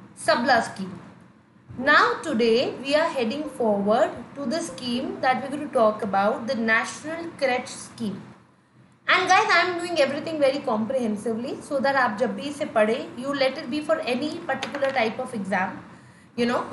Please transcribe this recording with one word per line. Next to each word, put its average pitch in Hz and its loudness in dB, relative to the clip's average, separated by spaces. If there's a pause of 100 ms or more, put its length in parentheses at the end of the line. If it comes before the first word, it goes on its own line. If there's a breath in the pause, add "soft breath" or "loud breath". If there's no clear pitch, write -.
(180)
Sabla 277 4
Scheme. - -8 (800)
Now 330 4
today 240 2
we 277 2
are 330 4
heading 277 -2
forward 220 2 (240)
to 277 -8
the 320 -2
scheme 262 -6
that 262 0
we're 277 -6
going 294 -8
to - -6
talk 220 4
about, 208 0
the 269 -2
National 247 -2
Crèche 254 0
Scheme. - -8 (920)
And 359 4
guys, 403 6
I'm 349 2
doing 339 -2
everything 302 0
very 277 4
comprehensively 226 -2
so 277 -4
that 269 2
आप 233 2
जब 214 0
भी 269 -8
इसे 294 -6
पढ़ें, 233 2
you 269 -4
let 262 0
it 277 -8
be 302 -2
for 320 0
any 277 -2 (100)
particular 269 -2
type 226 0
of 254 -8
exam, 196 -2 (540 loud breath)
you 240 2
know, 240 0